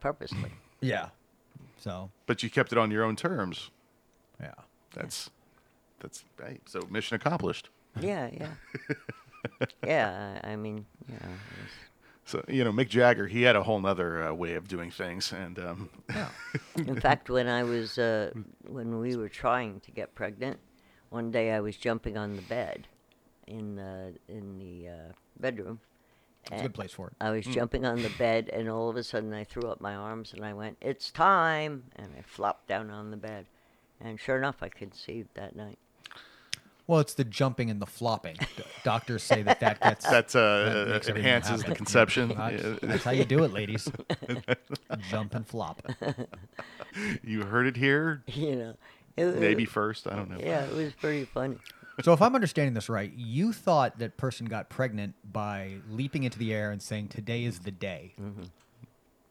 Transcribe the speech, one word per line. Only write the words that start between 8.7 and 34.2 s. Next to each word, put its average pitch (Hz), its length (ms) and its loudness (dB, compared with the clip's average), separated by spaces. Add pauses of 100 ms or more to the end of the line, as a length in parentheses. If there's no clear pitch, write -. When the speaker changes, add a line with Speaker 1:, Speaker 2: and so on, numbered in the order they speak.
Speaker 3:
<laughs> 143 60 -2 (920)
Speaker 1:
Yeah, 101 580 0
I, 107 80 -8
I 107 40 -6
mean, 107 300 -6 (220)
you 123 60 -12
know, 110 160 -12 (340)
it's - 680 -20
Speaker 3:
So, - 160 0
you 131 160 2
know, 113 80 4
Mick 113 180 4
Jagger, 117 380 8
he 117 160 2
had 123 120 10
a 98 80 6
whole 107 160 2
nother, 87 480 2
uh, 78 60 0
way 85 220 -2
of 85 120 -6
doing 87 240 -6
things, 92 400 -6
and, 90 280 -10
um, 87 300 -8 (200)
Speaker 2:
Yeah. - 200 -4 (240)
Speaker 3:
<laughs> - 220 -6
Speaker 1:
In 131 240 -2
fact, 143 300 4
when 123 180 4
I 123 160 2
was, 117 340 -2
uh, 110 340 2 (360)
when 117 320 -6
we 123 160 -2
were 110 140 -4
trying 120 520 0
to - 100 -20
get - 240 -8
pregnant, 107 440 -6 (500)
one 117 220 -4
day 113 200 2
I 110 80 2
was 104 180 -4
jumping 113 400 -2
on 104 180 -4
the 95 80 -8
bed 98 440 -6 (600)
in 104 280 -8
the, 95 380 -10 (140)
in 98 320 -12
the, 87 300 -14
uh, 82 220 -14 (280)
bedroom. 113 400 -4 (680)
Speaker 2:
It's - 60 -12
a - 60 -8
good 104 80 -4
Speaker 1:
And 123 100 -4
Speaker 2:
place 101 180 -10
for 90 140 -10
it. - 120 -16
Speaker 1:
I 110 120 0
was 110 140 -2
Speaker 3:
Mm. 127 80 -4
Speaker 1:
jumping 120 320 0
on 120 180 0
the 107 160 0
bed, 113 300 2
and 113 200 -2
all 113 200 -2
of 113 80 -4
a 117 60 -4
sudden 107 300 -4
I 107 100 -6
threw 120 260 -8
up - 120 -8
my 101 140 -6
arms, 107 360 -10
and 104 140 -10
I 104 80 -6
went, 104 260 -10
"It's - 300 -6
time!" 156 760 4 (100)
And 98 200 -14
I 65 60 -16
flopped - 460 -4
down 104 240 -2
on 107 180 -10
the 107 80 -10
bed. 104 300 -12 (520)
And 110 200 -10
sure 131 180 0